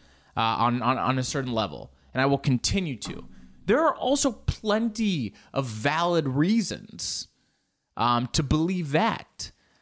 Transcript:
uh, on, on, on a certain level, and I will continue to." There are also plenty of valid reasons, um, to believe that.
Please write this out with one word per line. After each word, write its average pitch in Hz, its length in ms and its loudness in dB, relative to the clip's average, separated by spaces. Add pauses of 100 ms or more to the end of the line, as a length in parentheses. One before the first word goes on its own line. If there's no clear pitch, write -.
(360)
uh, - 40 0
on, 117 420 2
on, 123 160 2
on 120 200 0
a 127 60 -2
certain 127 300 -4
level, 82 400 -4 (180)
and 127 80 -2
I 135 60 4
will 139 100 4
continue 143 600 0
to." - 320 -12 (380)
There 269 180 4
are 302 120 2
also 269 340 2
plenty 208 1040 -2 (180)
of 135 140 -2
valid 151 640 0
reasons, 160 1000 -2 (680)
um, 120 320 0
to - 160 0
believe 160 480 0
that. - 580 -2 (320)